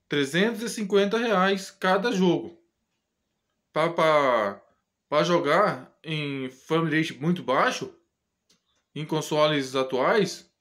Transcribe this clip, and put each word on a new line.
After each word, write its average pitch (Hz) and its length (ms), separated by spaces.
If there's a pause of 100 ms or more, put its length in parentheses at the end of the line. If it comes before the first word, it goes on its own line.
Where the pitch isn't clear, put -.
Trezentos 170 540
e 233 80
cinquenta 202 480
reais 196 520
cada 196 440
jogo. 180 440 (1160)
Pra, 160 160
pra, 139 720 (480)
pra 151 140
jogar 165 800
em 143 480
frame 160 460
rate 160 240
muito 160 240
baixo, 165 500 (1000)
em 151 120
consoles 151 720
atuais, 135 720 (120)